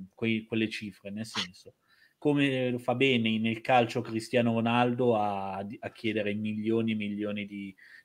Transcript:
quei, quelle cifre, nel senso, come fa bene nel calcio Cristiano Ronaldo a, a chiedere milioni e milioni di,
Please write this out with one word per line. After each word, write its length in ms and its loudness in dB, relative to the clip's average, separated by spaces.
quei, 300 0
quelle 260 0
cifre, 400 -10
nel 160 -8
senso, 480 -10
come 600 2
fa 160 -2
bene 440 4
nel 220 0
calcio 400 4
Cristiano 540 0
Ronaldo 600 2
a, 420 -2
a 340 -10
chiedere 420 -2
milioni 580 0
e 20 -2
milioni 520 -4
di, 280 -12